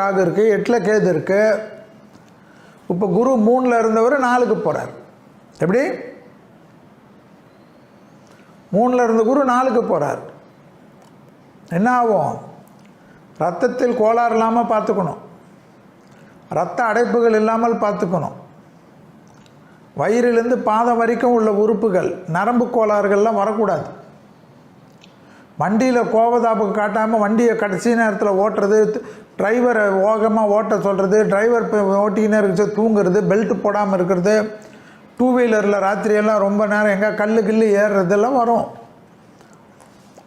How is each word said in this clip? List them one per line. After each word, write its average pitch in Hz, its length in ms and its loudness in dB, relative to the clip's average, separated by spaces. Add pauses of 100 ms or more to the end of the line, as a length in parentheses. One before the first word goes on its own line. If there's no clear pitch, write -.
ராகு 196 240 0
இருக்கு, 175 200 0 (120)
எட்டுல 208 200 0 (120)
கேது 208 240 2
இருக்கு. 185 280 0 (1500)
இப்ப 185 140 -2 (100)
குரு 247 140 2 (160)
மூணுல 247 360 2
இருந்தவர் 226 340 2 (100)
நாலுக்கு 240 300 0 (100)
போறார். 135 260 -6 (720)
எப்படி? 202 180 0 (3000)
மூணுல 247 320 2
இருந்த 226 240 2
குரு 277 120 2 (120)
நாலுக்கு 247 280 0 (100)
போறார். 143 280 -2 (1600)
என்ன 202 120 0 (120)
ஆகும்? 180 340 0 (1080)
ரத்தத்தில் 247 580 -2
கோளாறு 233 360 2
இல்லாம 226 260 2 (100)
பார்த்துக்கணும். 202 480 -2 (1400)
ரத்த 175 200 -4 (120)
அடைப்புகள் 226 500 2
இல்லாமல் 226 440 0
பார்த்துக்கணும். 180 520 -4 (1600)
வயிறிலிருந்து 233 560 0 (140)
பாதம் 233 300 0
வரைக்கும் 240 360 0
உள்ள 220 140 2 (120)
உறுப்புகள், 202 460 0 (260)
நரம்பு 233 300 0 (100)
கோளாறுகள்லாம் 208 640 0
வரக்கூடாது. 202 460 -2 (1700)
வண்டியில 226 380 2 (160)
கோபதாபம் 226 640 2
காட்டாம 220 440 0
வண்டியை 220 400 2
கடைசி 202 280 -2 (100)
நேரத்துல 208 320 0 (100)
ஓட்டுறது, 208 360 0 (600)
டிரைவரை 233 460 0 (180)
வேகமா 214 400 2 (140)
ஓட்ட 220 180 0 (120)
சொல்றது, 196 320 2 (120)
டிரைவர் 226 400 0
ப-, 208 160 0 (160)
ஓட்டிக்கினே 214 380 0
இருந்துச்சு 202 380 0
தூங்குறது, 208 420 2 (100)
பெல்ட் 214 240 0 (100)
போடாம 202 340 0
இருக்கிறது, 180 360 0 (840)
டூ 247 80 2 (100)
வீலர்ல 214 400 2 (100)
ராத்திரியெல்லாம் 208 600 0
ரொம்ப 202 160 0 (100)
நேரம் 208 240 2
எங்க 208 140 -2 (120)
கல்லு 220 260 0
கில்லு 220 200 2 (140)
ஏறுறதெல்லாம் 208 600 0
வரும். 226 240 0 (1600)